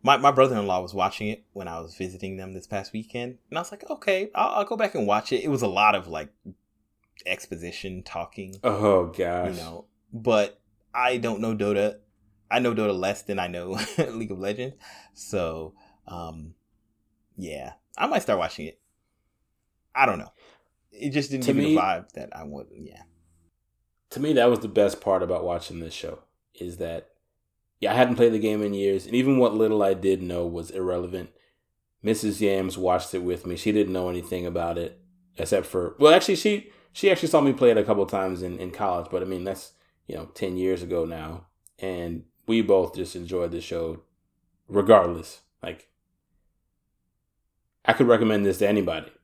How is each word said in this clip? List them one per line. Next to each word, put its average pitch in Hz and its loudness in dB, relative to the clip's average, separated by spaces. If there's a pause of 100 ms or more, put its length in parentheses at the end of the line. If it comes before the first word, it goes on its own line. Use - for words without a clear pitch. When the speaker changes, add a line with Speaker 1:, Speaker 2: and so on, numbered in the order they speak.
Speaker 1:
My, 135 6
my 139 6
brother-in-law 113 4
was 92 -10
watching 98 -2
it 110 -8
when 92 -10
I 85 -8
was 80 -16
visiting 92 -8
them 95 -12
this 90 -14
past 98 -8
weekend, 123 -10 (140)
and 160 -6
I - -4
was 175 -12
like, - -18
"Okay, 208 -2
I'll, 214 0
I'll 202 0
go 220 -4
back 208 -2
and 110 0
watch 104 2
it." 120 0
It 151 -2
was 135 0
a 113 0
lot 104 4
of, 87 -4
like, 78 -10 (960)
exposition 90 -8
talking. 92 -12 (100)
Speaker 2:
Oh, 101 4
gosh. 87 -2
Speaker 1:
You 85 -10
know, 85 -14 (280)
but 110 2 (340)
I 127 2
don't 113 -4
know 113 -2
Dota. 101 0 (520)
I 120 2
know 120 0
Dota 104 0
less 98 -4
than 98 -6
I 90 -2
know 87 -8 (140)
<laughs> - -4
League 117 -4
of 92 -8
Legends. 107 -6 (380)
So, 80 -6 (340)
um, 82 -12 (800)
yeah, - -12 (220)
I - -2
might 294 0
start 101 0
watching 82 -4
it. - -18 (1120)
I 135 6
don't 95 0
know. - -14 (600)
It 117 -6
just 139 -2
didn't 131 -4
Speaker 2:
To 120 2
Speaker 1:
give 139 2
me 143 2
Speaker 2:
me, 156 6
Speaker 1:
the - 4
vibe 90 -2
that - -14
I 78 -14
want. 71 -14
Yeah. - -20 (1080)
Speaker 2:
to 127 -8
me, 151 0
that 123 8
was 113 2
the 113 -8
best 101 2
part 95 2
about 87 -2
watching 87 -6
this 82 -12
show, 82 -12 (340)
is 87 -12
that, 82 -8 (680)
yeah, 107 0
I - 0
hadn't 123 4
played 117 6
the 110 0
game 107 0
in 101 -2
years, 98 0
and 113 -6
even 131 4
what 113 4
little 107 2
I 98 4
did 95 2
know 87 -4
was 85 -8
irrelevant. 90 -6 (720)
Missus 107 -2
Yams 95 0
watched 92 0
it 90 -2
with 90 -4
me. 87 -6
She 107 -2
didn't 101 2
know 90 -2
anything 90 -6
about 85 -4
it, - -8 (360)
except 95 -2
for, 87 -4
well, 151 10
actually, 185 4
she, 208 -2 (220)
she 196 2
actually 170 2
saw 151 6
me 139 4
play 123 6
it 107 6
a 101 2
couple 101 2
times 92 -4
in, 90 -8
in 90 -8
college, 90 -4
but, 92 -4
I - -4
mean, 92 -6
that's, - -10 (360)
you - -10
know, 78 -12 (100)
ten 92 -6
years 92 0
ago 87 -2
now, 82 -10 (320)
and 87 -8 (220)
we 113 2
both 95 2
just 90 -8
enjoyed 87 -4
the 85 -8
show 82 -8 (640)
regardless. 92 4 (220)
Like, - -14 (2000)
I - 4
could 123 4
recommend 107 4
this 92 2
to 101 4
anybody. 87 0 (140)